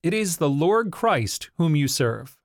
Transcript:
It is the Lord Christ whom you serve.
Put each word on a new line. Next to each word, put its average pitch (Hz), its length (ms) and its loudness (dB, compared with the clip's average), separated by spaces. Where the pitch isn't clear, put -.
It 170 100 0
is 208 240 -2
the 147 140 0
Lord 185 400 2
Christ 156 640 -2
whom 160 200 2
you 143 120 2
serve. 117 560 -2